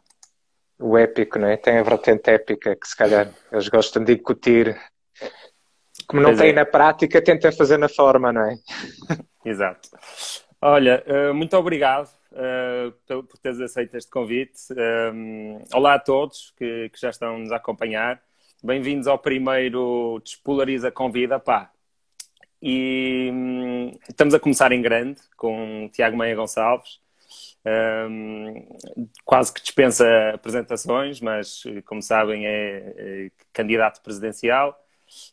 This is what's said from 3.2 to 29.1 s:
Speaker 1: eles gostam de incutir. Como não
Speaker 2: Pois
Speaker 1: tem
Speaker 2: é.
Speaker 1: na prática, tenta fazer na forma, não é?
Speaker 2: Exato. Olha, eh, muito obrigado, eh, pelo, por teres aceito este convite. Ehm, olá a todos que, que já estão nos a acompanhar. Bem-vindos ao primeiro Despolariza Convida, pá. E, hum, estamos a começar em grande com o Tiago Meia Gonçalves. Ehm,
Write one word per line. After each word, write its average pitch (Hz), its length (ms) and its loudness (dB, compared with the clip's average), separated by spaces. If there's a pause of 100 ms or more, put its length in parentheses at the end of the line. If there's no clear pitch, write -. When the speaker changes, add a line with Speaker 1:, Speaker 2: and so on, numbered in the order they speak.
Speaker 1:
eles 107 160 -2
gostam 113 360 2
de 120 80 6
incutir. 117 640 2 (1300)
Como 143 160 0
não 151 80 8
Speaker 2:
Pois 110 80 6
Speaker 1:
tem 156 120 8
Speaker 2:
é. - 20 6
Speaker 1:
na 147 120 4
prática, 156 580 4
tenta 160 300 4
fazer 151 260 4
na 147 100 2
forma, 131 440 4
não 113 100 0
é? 110 140 -2 (880)
Speaker 2:
Exato. 98 440 -6 (720)
Olha, 135 460 6
eh, 143 260 0
muito 160 240 0
obrigado, 147 520 0 (240)
eh, 127 600 -6 (140)
pelo, 131 180 -8
por - 140 -20
teres 123 220 -8
aceito 123 360 -8
este - 140 -16
convite. 123 500 -6 (160)
Ehm, 110 840 -6 (120)
olá 143 200 4
a 139 40 4
todos 139 580 -4
que, 117 340 -8
que - 100 -20
já 123 100 -6
estão 113 280 -8
nos 110 140 -10
a 117 40 -2
acompanhar. 113 680 -6 (400)
Bem-vindos 131 440 -4
ao 135 120 2
primeiro 127 1080 -2
Despolariza 135 640 -4
Convida, 123 480 -2
pá. 110 320 -2 (920)
E, 131 680 -4
hum, 127 580 -6 (180)
estamos 147 260 2
a 151 60 4
começar 131 320 2
em 123 100 0
grande 120 380 -2 (160)
com 110 500 -8
o - 40 -12
Tiago 113 260 -2
Meia 117 200 -2
Gonçalves. 113 640 -4 (640)
Ehm, 110 1040 -6 (580)